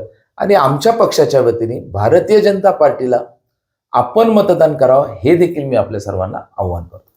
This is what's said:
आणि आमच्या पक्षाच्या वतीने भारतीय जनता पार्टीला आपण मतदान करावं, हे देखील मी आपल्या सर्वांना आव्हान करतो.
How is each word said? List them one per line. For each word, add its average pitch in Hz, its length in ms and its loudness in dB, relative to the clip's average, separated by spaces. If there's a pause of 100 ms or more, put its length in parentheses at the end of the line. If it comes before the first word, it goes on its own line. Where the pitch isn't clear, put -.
(380)
आणि 196 160 0
आमच्या 147 400 2
पक्षाच्या 165 480 0
वतीने 117 380 -2
भारतीय 156 600 0
जनता 196 300 2
पार्टीला 127 460 0 (720)
आपण 214 360 0
मतदान 170 500 2
करावं, 165 280 2 (180)
हे 156 120 2
देखील 170 280 0
मी 131 120 -4
आपल्या 101 240 -4
सर्वांना 95 380 -8 (200)
आव्हान 87 260 -6
करतो. - 340 -20